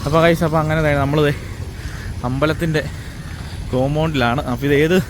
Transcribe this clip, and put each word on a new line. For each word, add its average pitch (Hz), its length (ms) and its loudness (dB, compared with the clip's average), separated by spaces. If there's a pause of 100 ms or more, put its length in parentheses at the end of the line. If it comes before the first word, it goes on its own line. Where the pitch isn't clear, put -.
അപ്പോൾ 147 200 2
ഗൈസ്, 170 240 4
അപ്പോൾ 160 140 2
അങ്ങനെ 156 240 0
ദേ 147 40 4 (120)
നമ്മളിത് 147 300 2 (960)
അമ്പലത്തിൻ്റെ 151 540 0 (880)
കോമ്പൗണ്ടിലാണ്. 139 680 2 (120)
അപ്പോൾ 123 160 -2
ഇത് 143 140 4
ഏത് 165 140 4 (140)